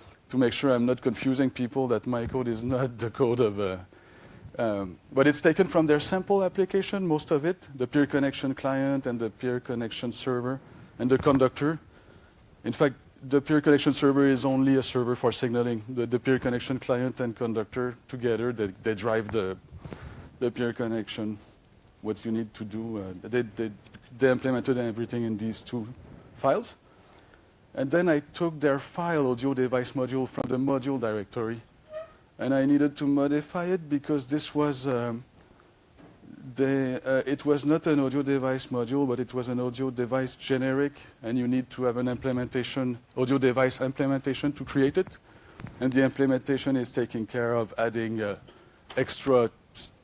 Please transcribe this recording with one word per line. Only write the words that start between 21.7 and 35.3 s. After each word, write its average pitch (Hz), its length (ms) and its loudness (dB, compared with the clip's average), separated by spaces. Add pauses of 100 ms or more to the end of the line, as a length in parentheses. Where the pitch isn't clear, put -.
what 107 240 -6
you 113 80 -4
need 110 220 -4
to 113 100 -12
do. 110 340 -8
Uh, 92 300 -10
they, 120 140 2
they, 113 280 -6 (480)
they 131 120 6
implemented 127 460 0
everything 117 460 -4
in 110 140 -2
these 110 240 -6
two 117 260 -8 (500)
files. 165 380 0 (1000)
And 131 160 -2
then 175 180 4
I 147 120 4 (140)
took 165 240 -2
their 139 220 2
file 160 500 0
audio 127 240 0
device 127 380 0
module 127 360 -2
from - 200 -6
the 127 100 -2
module 135 420 0
directory. 113 600 -4 (800)
And 127 120 0
I 135 140 4
needed 143 320 4
to 147 80 -2
modify 143 600 0
it 175 220 -2
because 143 380 -2
this 147 260 -4
was, 147 340 -2
um, 120 380 -2 (1300)